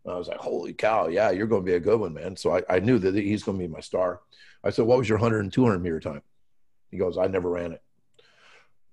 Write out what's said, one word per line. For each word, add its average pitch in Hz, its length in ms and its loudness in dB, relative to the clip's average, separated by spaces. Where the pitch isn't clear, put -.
And 90 60 -6
I 90 40 -6
was 87 100 -8
like, - 100 -8
"Holy - 340 -6
cow, 107 360 0
yeah, 98 220 2
you're 95 160 0
gonna 107 160 2
be 90 120 0
a 87 60 2
good 101 200 2
one, 87 140 -6
man." 85 200 -10
So - 220 0
I, 92 60 2
I - 40 4
knew 117 180 4
that 95 160 2
he's 104 280 0
gonna 98 160 -4
be 90 100 -6
my 78 120 -12
star. 90 420 -4
I 101 60 2
said, 117 160 0
"What 123 100 6
was 123 100 2
your 107 120 2
hundred 110 220 2
and 98 120 -4
two 127 120 4
hundred 98 180 2
meter 80 180 -2
time?" 73 220 -10
He 95 60 -12
goes, 90 220 -2
"I 92 80 2
never 92 240 0
ran 87 220 -4
it." - 100 -16